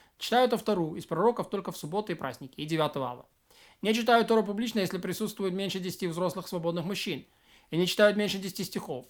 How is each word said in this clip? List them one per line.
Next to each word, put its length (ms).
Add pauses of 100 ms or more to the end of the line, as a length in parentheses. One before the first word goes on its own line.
(200)
Читают 340
Автору 420
из 120
пророков 420
только 220
в 60
субботы 360
и 20
праздники, 420
и 80
девятого 440
ава. 160 (560)
Не 140
читают 320
Тору 160
публично, 360
если 200
присутствует 560
меньше 240
десяти 260
взрослых 420
свободных 380
мужчин, 400 (460)
и 60
не 100
читают 280
меньше 220
десяти 260
стихов. 460